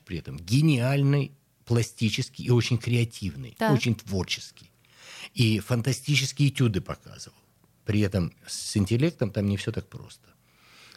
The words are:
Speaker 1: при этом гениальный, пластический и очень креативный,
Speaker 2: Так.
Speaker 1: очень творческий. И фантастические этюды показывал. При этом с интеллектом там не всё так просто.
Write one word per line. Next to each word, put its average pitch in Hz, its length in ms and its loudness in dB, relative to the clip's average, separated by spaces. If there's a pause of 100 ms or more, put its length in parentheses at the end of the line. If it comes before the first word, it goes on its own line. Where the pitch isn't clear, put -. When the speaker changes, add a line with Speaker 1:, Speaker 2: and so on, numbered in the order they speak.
Speaker 1:
при 87 120 -8
этом 131 200 -10
гениальный, 139 920 2 (340)
пластический 117 800 -2
и - 40 2
очень 120 300 2
креативный, 117 800 -4
Speaker 2:
Так. 220 140 4
Speaker 1:
очень 120 220 2
творческий. - 760 -6 (640)
И 110 240 4
фантастические 135 880 0
этюды 110 320 2
показывал. - 560 -14 (480)
При 104 160 2
этом 95 320 0 (140)
с - 280 -8
интеллектом 117 560 0
там 101 160 -2
не 101 100 0
всё 113 140 -6
так - 160 -8
просто. - 420 -20 (680)